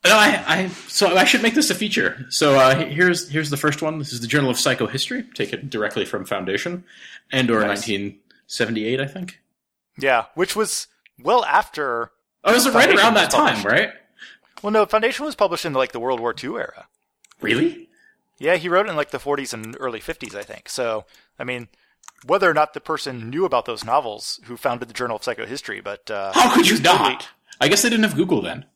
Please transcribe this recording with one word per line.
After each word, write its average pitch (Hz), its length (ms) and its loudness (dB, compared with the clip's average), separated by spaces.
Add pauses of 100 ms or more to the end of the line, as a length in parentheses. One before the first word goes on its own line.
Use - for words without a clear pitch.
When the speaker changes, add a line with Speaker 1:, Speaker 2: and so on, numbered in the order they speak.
Speaker 1:
No, 190 60 8
I, 208 340 6
I, 180 220 0 (200)
so 185 280 2
I 180 80 6
should 214 180 4
make 226 120 2
this 294 160 2
a - 40 0
feature. 185 540 -2
So, 143 300 4
uh, 131 180 6
he-, 151 180 -4
here's, 175 360 2
here's 151 180 -2
the 151 80 -4
first 147 240 0
one. 156 180 -4
This 135 140 -8
is 120 80 -8
the 117 60 -8
Journal 135 240 2
of 123 80 -2
Psychohistory, 131 760 -2
taken - 380 -6
directly 104 340 -4
from 95 220 -8
Foundation, 101 580 -4 (480)
and 127 180 0
or 113 100 2
Speaker 2:
Nice. 104 80 0 (200)
Speaker 1:
nineteen 101 300 -6 (280)
seventy-eight, 113 540 -4
I 135 60 -4
think. 180 340 -14 (580)
Speaker 2:
Yeah, 131 360 2
which 180 200 -2
was - 340 -4 (300)
well 202 280 2
after 139 680 -2 (320)
Speaker 1:
Oh, 202 60 2
it 226 40 6
was 247 120 4
right 262 60 0 (120)
Speaker 2:
Foundation - 140 4
Speaker 1:
around 214 160 4
Speaker 2:
was 196 80 4
Speaker 1:
that 160 80 0
time, 151 260 2
Speaker 2:
published. 98 100 -6
Speaker 1:
right? 151 240 0 (720)
Speaker 2:
Well, 208 100 -4
no, 214 120 6
Foundation 226 400 0
was 302 100 -6
published 175 300 0
in, 160 80 -4
like, 131 200 0
the 120 80 -8
World 123 200 -2
War 117 140 -4
Two 170 240 -8
era. - 280 -12 (540)
Speaker 1:
Really? 143 480 -2 (500)
Speaker 2:
Yeah, 165 180 2
he 165 120 -4
wrote 180 180 2
it 208 40 -8
in, 165 60 -4
like, 147 140 -2
the 139 80 -6
forties 143 360 -4
and 113 260 -12
early 117 200 -8
fifties, - 340 -12
I 101 80 -10
think. - 260 -16
So, 113 380 -4 (320)
I 135 60 -8
mean, 123 240 -8 (580)
whether 185 240 2
or 156 40 0
not 151 200 2
the 143 60 -10
person 127 500 -8
knew 170 160 -2
about 127 180 0
those 110 200 -8
novels 113 600 -4
who 120 140 -14
founded 120 300 -4
the 113 60 -20
Journal 120 220 -4
of 104 60 -10
Psychohistory, 107 600 -8
but, 101 280 -12
uh, 98 240 -4
Speaker 1:
How - 200 4
could - 140 4
you 113 80 2
Speaker 2:
totally - 380 4
Speaker 1:
not? - 140 -14 (300)
I 135 100 2
guess 202 120 4
they 240 80 2
didn't 220 160 2
have 185 120 -2
Google 147 260 0
then. 82 340 -10